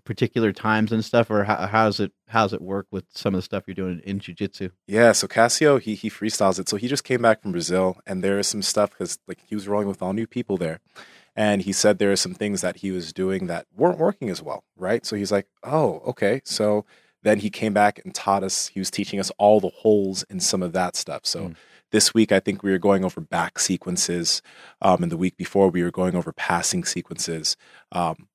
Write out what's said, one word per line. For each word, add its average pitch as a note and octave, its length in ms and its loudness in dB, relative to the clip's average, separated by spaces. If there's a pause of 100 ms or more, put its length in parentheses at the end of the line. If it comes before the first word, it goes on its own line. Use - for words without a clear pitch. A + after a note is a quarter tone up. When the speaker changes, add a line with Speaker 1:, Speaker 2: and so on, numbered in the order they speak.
Speaker 1:
particular A2+ 480 0
times A2 400 0
and A2 120 0
stuff, A#2 240 2
or G#2 140 2
how, G2 240 0
how's G#2+ 320 2
it, G2+ 140 -4 (160)
how's A2 240 2
it G2 100 -8
work G2 300 -6
with F#2+ 200 -8
some - 220 -2
of F#2 40 0
the F#2 40 -2
stuff - 240 -8
you're F#2+ 80 -12
doing F#2 300 -6
in G2 160 -6
jiu-jitsu? F#2 500 -8 (160)
Speaker 2:
Yeah, A2+ 240 6
so - 160 2
Cassio, A#2+ 520 4
he, G#2+ 180 -4
he G#2+ 120 -8
freestyles G2 520 0
it. - 80 -8
So G#2+ 80 -2
he A#2 100 -4
just C3+ 160 -4
came B2 200 0
back A2+ 200 4
from G2+ 80 -6
Brazil, F2+ 560 0
and F#2+ 160 -6
there G2 160 2
is G2+ 80 -2
some G#2 160 -4
stuff - 340 0
'cause, F2+ 300 -6
like, F#2 180 -14
he G#2+ 120 -10
was G2 100 -8
rolling G2+ 220 0
with F#2 140 -6
all F#2 100 -2
new A2 160 -4
people A2 280 -4
there. E2 220 -4 (560)
And G#2 280 2
he G2 100 -2
said G#2 260 2
there G2+ 140 2
are F#2+ 40 2
some F#2 180 -4
things G2+ 260 -4
that F2+ 160 -4
he F#2+ 160 -6
was E2+ 200 -8
doing F#2 340 -4
that E2+ 280 -8
weren't E3 240 0
working E3 320 -2
as E2+ 120 -8
well, - 200 -10 (140)
right? F#2+ 300 -4
So G#2+ 100 -6
he's G2+ 160 -2
like, G2+ 140 0 (180)
"Oh, C3+ 420 0
okay." A#2+ 380 -2
So G#2 400 0 (380)
then G#2+ 160 4
he G2+ 120 -4
came A2 220 -4
back G#2 320 4
and F#2 100 -12
taught G2 280 0
us, - 260 -4
he G2 120 -8
was F#2 100 -4
teaching G2+ 300 -6
us F#2+ 180 -6
all G#2 220 6
the F#2 80 0
holes G2 600 2
in F#2 100 -10
some F#2 220 0
of F2 100 -4
that F2+ 240 -2
stuff. - 280 -8
So - 160 -6 (100)
Speaker 1:
Mm. D#2+ 60 -14 (360)
Speaker 2:
this - 220 4
week, A2 180 4
I F#2+ 80 6
think G2 220 -4
we G2 100 0
were F#2 60 2
going G2 260 4
over F2+ 160 -4
back E2 380 -4
sequences. F2 840 -2 (420)
Um, F2+ 200 4
and E2+ 100 -2
the E2 60 -6
week F2+ 180 -2
before, F#2+ 320 2
we F2 140 0
were F2 80 0
going F2+ 260 0
over - 160 -4
passing E2+ 500 -2
sequences. E2 760 -6 (360)
Um, E2+ 420 -4